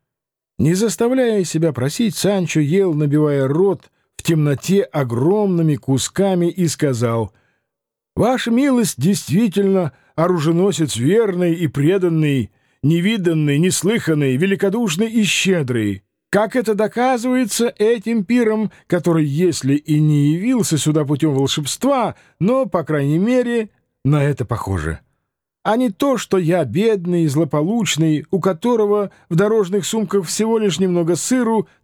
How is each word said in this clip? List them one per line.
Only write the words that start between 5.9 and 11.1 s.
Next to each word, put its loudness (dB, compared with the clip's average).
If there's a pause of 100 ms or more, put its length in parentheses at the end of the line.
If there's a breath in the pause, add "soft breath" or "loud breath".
и -2
сказал: -2 (840)
«Ваша 0
милость 2
действительно 0 (220 soft breath)
оруженосец 0
верный 0